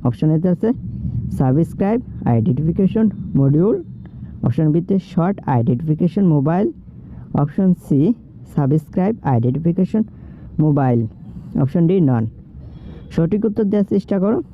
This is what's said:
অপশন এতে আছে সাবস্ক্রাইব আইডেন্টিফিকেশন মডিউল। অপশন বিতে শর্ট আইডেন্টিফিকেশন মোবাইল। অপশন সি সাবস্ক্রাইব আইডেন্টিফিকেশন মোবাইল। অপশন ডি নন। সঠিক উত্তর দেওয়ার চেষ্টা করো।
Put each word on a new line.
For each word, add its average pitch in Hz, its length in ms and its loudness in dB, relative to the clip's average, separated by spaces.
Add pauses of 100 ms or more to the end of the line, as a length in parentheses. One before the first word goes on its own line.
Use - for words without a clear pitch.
অপশন 147 280 0
এতে 160 180 0
আছে 214 140 -2 (680)
সাবস্ক্রাইব 165 640 0 (320)
আইডেন্টিফিকেশন 165 760 2 (300)
মডিউল। 147 400 4 (640)
অপশন - 320 2
বিতে 175 200 0 (180)
শর্ট 185 240 0 (180)
আইডেন্টিফিকেশন 156 720 0 (100)
মোবাইল। 151 320 2 (760)
অপশন 190 260 2 (160)
সি 143 160 2 (540)
সাবস্ক্রাইব 156 600 0 (180)
আইডেন্টিফিকেশন 160 680 0 (600)
মোবাইল। 139 380 4 (640)
অপশন 143 240 2
ডি 185 140 4
নন। 123 240 2 (840)
সঠিক 170 340 0
উত্তর 214 200 0
দেওয়ার 202 280 2
চেষ্টা 202 260 0
করো। 208 200 2 (160)